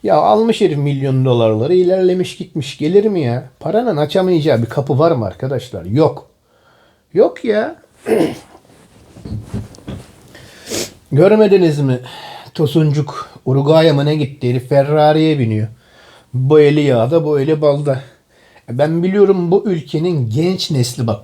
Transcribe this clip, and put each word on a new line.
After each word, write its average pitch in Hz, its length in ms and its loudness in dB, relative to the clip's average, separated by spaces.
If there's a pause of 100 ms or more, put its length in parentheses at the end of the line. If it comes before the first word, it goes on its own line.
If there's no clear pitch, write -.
Ya 185 120 2
almış 214 460 2
herif 160 160 0
milyon 135 480 0
dolarları 120 500 2
ilerlemiş 185 600 0
gitmiş - 400 -10
gelir 185 280 2
mi 196 160 -2
ya? 123 220 -4 (160)
Paranın 208 380 -2
açamayacağı 151 640 0
bir 110 80 -4
kapı 131 300 -2
var 165 120 4
mı 120 140 -4
arkadaşlar? 104 600 -8
Yok. 147 440 -2 (840)
Yok 220 320 0
ya. 226 300 -2 (320)
<clears throat> 220 80 2 (3000)
Görmediniz 185 680 4
mi? 127 200 0 (540)
Tosuncuk 151 760 -2 (160)
Uruguay'a 147 480 4
mı 143 120 0
ne 151 100 0
gitti? 139 340 -4
Herif 123 200 -4
Ferrari'ye 151 680 2
biniyor. 110 280 -2 (680)
Bu 135 260 2
eli 147 220 4
yağda, 139 440 2
bu 147 140 0
eli 147 220 0
balda. 143 380 0 (720)
E, 120 80 -8
ben 160 260 0
biliyorum 190 480 2
bu 202 140 2
ülkenin 160 640 -4
genç 170 420 -2
nesli, 127 360 -4
bak 107 160 -4